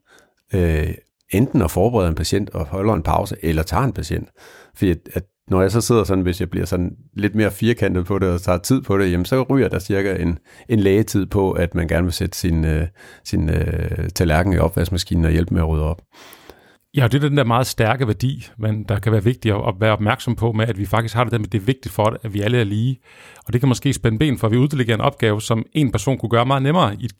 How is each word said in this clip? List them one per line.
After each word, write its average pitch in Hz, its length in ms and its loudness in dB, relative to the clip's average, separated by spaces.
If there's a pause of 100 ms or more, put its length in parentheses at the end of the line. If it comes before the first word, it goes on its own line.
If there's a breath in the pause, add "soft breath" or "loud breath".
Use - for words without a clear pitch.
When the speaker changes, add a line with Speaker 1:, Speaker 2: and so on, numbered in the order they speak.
(540 soft breath)
Speaker 1:
øh, 82 400 0 (380)
enten 110 300 2
at 85 100 0
forberede 95 380 2
en 80 60 -2
patient 98 340 -2
og 90 160 -6
holder 98 280 -2
en 85 100 -2
pause, 80 380 -2
eller 80 220 0
tager - 200 -2
en 131 100 -2
patient. 82 360 -8 (460 loud breath)
Fordi 95 160 2
at, 80 60 0 (160)
at - 100 -6 (240)
når 92 140 2
jeg 95 100 2
så 117 100 2
sidder 113 220 4
sådan, 95 200 0
hvis 90 160 -2
jeg 90 100 -4
bliver 90 160 -4
sådan 90 260 -2 (220)
lidt 101 220 -2
mere 104 160 2
firkantet 95 540 0
på 98 140 -2
det 95 100 2
og 87 120 -2
tager 90 160 0
tid 131 240 0
på 98 160 0
det, 95 140 2
jamen, 87 140 0
så 131 180 0
ryger 135 240 2
der 92 120 -2
cirka 98 360 -2
en, 85 240 -2 (300 loud breath)
en 113 100 2
lægetid 98 460 2
på, 95 260 0
at 87 240 -2
man 82 120 -2
gerne 82 160 0
vil 87 100 0
sætte - 240 -6
sin, 82 280 0
øh, 80 220 0 (360 loud breath)
sin, 85 260 -2
øh, 85 640 -2
tallerken 87 380 2
i 85 40 2
opvaskemaskinen 85 680 0
og 80 60 2
hjælpe 85 220 0
med 85 80 2
at 80 60 0
rydde 78 160 -2
op. 78 180 -4 (920 loud breath)
Speaker 2:
Ja, 127 120 4
det 139 160 0
er 147 60 2
den 143 80 0
der 139 60 4
meget 120 240 2
stærke 120 400 0
værdi, 120 400 -4 (120)
men 107 240 -2
der 101 160 -2
kan 107 120 -2
være 107 120 2
vigtigt 110 320 0
at, 107 120 -2
at 110 120 0
være 110 120 2
opmærksom 107 440 0
på 113 160 -2
med, 110 160 0
at 104 100 -4
vi 98 80 -6
faktisk 110 300 -2
har 120 80 2
det 110 80 -4
der 117 80 0
med, 104 80 -4
det 98 140 -2
er 98 40 -10
vigtigt - 300 -2
for, 110 280 0
at 104 100 -8
vi 101 80 -2
alle 117 180 2
er 113 40 2
lige. 110 360 -2 (480 loud breath)
Og 110 60 -6
det 123 80 2
kan 139 60 4
måske 131 260 2
spænde 110 260 0
ben 143 180 2
for, 110 100 0
at 107 60 0
vi 123 40 4
uddelegerer 127 400 2
en 110 40 -4
opgave, 107 400 0
som 113 320 -2
en 143 180 2
person 127 260 0
kunne 110 120 -6
gøre 117 160 2
meget 135 180 0
nemmere 139 320 2
i 120 100 -8
et, 107 140 -8